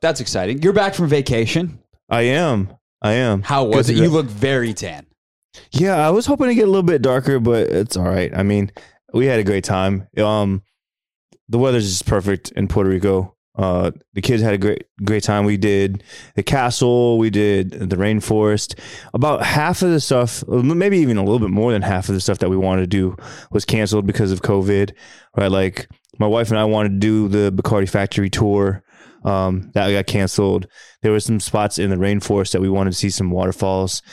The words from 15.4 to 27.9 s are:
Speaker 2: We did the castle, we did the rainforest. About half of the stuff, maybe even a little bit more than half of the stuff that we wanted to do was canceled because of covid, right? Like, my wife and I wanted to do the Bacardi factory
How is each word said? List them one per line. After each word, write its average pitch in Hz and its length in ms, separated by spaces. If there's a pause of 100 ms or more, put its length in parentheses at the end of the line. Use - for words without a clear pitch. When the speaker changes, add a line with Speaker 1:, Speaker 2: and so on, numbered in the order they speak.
Speaker 2:
We 104 100
did 98 480 (320)
the 104 80
castle, 120 720
we 113 120
did 101 420
the 92 240
rainforest. 107 840 (360)
About 143 300
half 160 380
of 180 100
the 156 100
stuff, 123 480
maybe 170 480
even 131 180
a 98 80
little 107 160
bit 104 120
more 107 200
than 104 100
half 92 280
of 98 60
the 92 40
stuff 95 200
that 92 100
we 95 80
wanted 95 240
to 92 60
do 92 280 (360)
was 104 120
canceled 104 420
because 98 280
of 90 80
covid, 98 500 (460)
right? 98 120
Like, 95 380 (320)
my 107 80
wife 110 220
and 110 100
I 107 60
wanted 107 240
to 98 100
do 107 300
the 101 200
Bacardi 95 400
factory 98 400